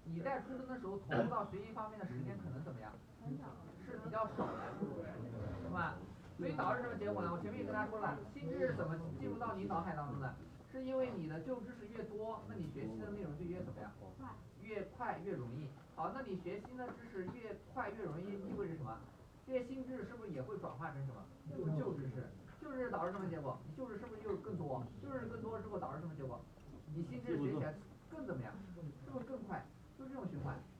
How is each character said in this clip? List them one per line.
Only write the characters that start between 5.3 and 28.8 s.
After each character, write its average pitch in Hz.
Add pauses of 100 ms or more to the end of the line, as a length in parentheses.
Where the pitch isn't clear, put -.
是 -
吧？ 175 (440)
所 170
以 165
导 254
致 247
什 240
么 226
结 202
果 202
呢？ 175
我 175
前 208
面 240
也 -
跟 -
大 214
家 214
说 214
了， - (160)
新 -
知 349
识 -
怎 -
么 156 (220)
进 -
入 214
到 226
你 190
脑 175
海 175
当 147
中 139
的？ 135 (360)
是 262
因 262
为 254
你 165
的 160
旧 254
知 185
识 208
越 220
多， 214
那 208
你 170
学 175
习 226
的 208
内 202
容 151
就 175
越 180
怎 -
么 -
样？ 214 (720)
越 202 (140)
快 220
越 196
容 127
易。 143 (240)
好， 196
那 269
你 202
学 190
新 254
的 254 (120)
知 226
识 190
越 220 (160)
快 233
越 220
容 160
易， 180 (260)
意 -
味 190
着 165
什 147
么？ 117 (480)
这 262
些 247
新 262
知 254
识 -
是 240
不 226
是 196
也 139
会 196
转 120
化 135
成 135
什 131
么？ 98 (540)
旧 127
知 135
识。 - (320)
旧 311
知 262
识 254
导 170
致 180
什 196
么 190
结 165
果？ 135 (100)
你 151
旧 262
知 220
识 196
是 247
不 220
是 208
又 208
更 196
多？ - (200)
旧 277
知 262
识 233
更 233
多 220
之 214
后 208
导 147
致 151
什 170
么 156
结 135
果？ 123 (540)
你 165
新 175
知 339
识 143
学 135
起 151
来 151 (360)
更 311
怎 -
么 127
样？ 113 (520)